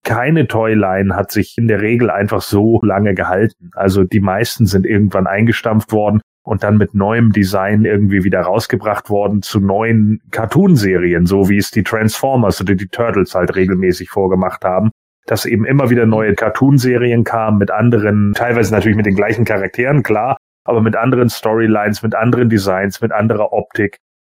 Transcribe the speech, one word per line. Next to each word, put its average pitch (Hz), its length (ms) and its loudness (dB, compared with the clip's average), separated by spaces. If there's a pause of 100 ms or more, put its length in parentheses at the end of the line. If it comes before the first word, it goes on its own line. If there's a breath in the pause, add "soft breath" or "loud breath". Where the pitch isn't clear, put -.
keine 131 440 0
Toyline 101 680 0
hat 95 160 -4
sich - 260 -4
in 117 120 0
der 104 120 0
Regel 113 300 0
einfach 101 320 -2
so 107 400 2
lange 101 320 0
gehalten. 92 600 -2
Also 95 300 2
die 104 160 0
meisten 101 460 0
sind 95 200 0
irgendwann 101 400 2
eingestampft 110 640 0
worden 104 280 0 (220)
und 104 200 -4
dann 104 140 2
mit 104 180 0
neuem 107 380 2
Design 101 520 0
irgendwie 101 400 0
wieder 92 160 0
rausgebracht 101 680 -4
worden 101 320 -2
zu 104 200 -2
neuen 107 600 0 (100)
Cartoonserien, 98 960 2
so 98 220 2
wie 101 80 2
es 101 140 -2
die 104 140 -2
Transformers 110 760 0
oder 98 140 0
die 95 140 -4
Turtles 101 460 -2
halt 90 200 -2
regelmäßig 92 560 -2
vorgemacht 92 540 -2
haben, 95 260 0 (360)
dass - 200 -4
eben 110 180 0
immer 135 240 2
wieder 120 160 2
neue 110 300 2
Cartoonserien 120 880 2
kamen 110 320 -2
mit 101 140 0
anderen, 104 640 0
teilweise 117 400 0
natürlich 104 220 2
mit 107 100 0
den 98 80 2
gleichen 107 320 0
Charakteren, 120 560 -2
klar, 110 340 -2 (300)
aber 117 160 0
mit 110 140 0
anderen 120 340 2
Storylines, 107 720 -2
mit 113 120 -4
anderen 120 360 2
Designs, 98 500 -2
mit 113 120 -4
anderer 107 400 0
Optik 101 460 -4 (320)